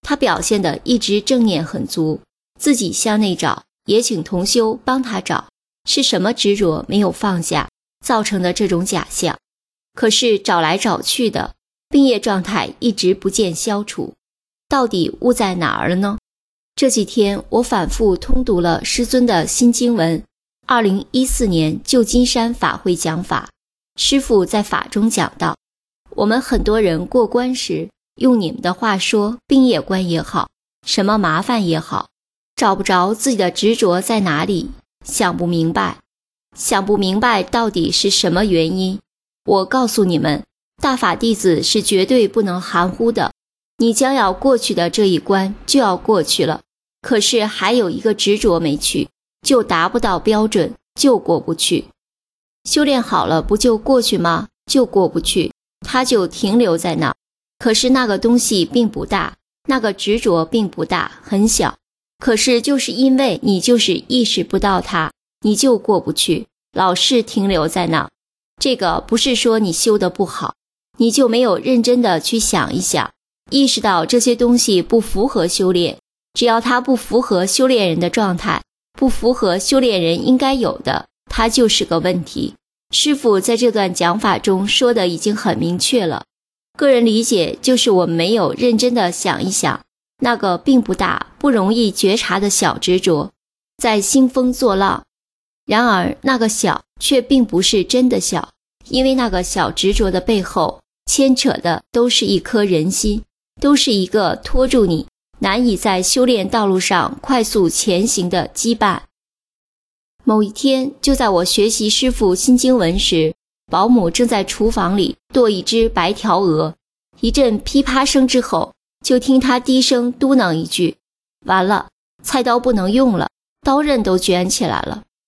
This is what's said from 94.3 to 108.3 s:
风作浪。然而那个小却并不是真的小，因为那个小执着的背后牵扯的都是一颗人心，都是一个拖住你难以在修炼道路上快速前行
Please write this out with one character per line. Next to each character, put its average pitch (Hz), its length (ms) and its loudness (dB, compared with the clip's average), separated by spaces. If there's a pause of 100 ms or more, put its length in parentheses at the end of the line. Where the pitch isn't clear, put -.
风 254 240 0
作 240 220 0
浪。 190 260 -2 (640)
然 233 220 2
而 190 340 0
那 262 160 0
个 220 120 2
小 - 340 -2 (160)
却 262 220 2
并 254 240 4
不 180 160 0
是 196 220 2
真 254 260 2
的 214 100 0
小， - 300 -4 (400)
因 254 160 0
为 262 100 2
那 247 140 0
个 185 120 -2
小 180 300 -2
执 190 220 0
着 202 180 2
的 180 80 0
背 196 220 0
后 - 400 -4 (240)
牵 269 300 2
扯 247 180 0
的 170 380 -2
都 240 180 2
是 - 160 2
一 196 140 0
颗 208 260 -2
人 180 260 0
心， 214 320 -4 (380)
都 285 120 4
是 262 200 2
一 196 120 0
个 190 300 0
拖 - 320 0
住 240 180 4
你 165 220 -2 (320)
难 208 260 0
以 214 120 2
在 190 260 0
修 254 220 2
炼 208 240 2
道 214 160 0
路 196 120 2
上 185 440 0
快 254 200 0
速 202 280 2
前 185 360 0
行 185 240 -2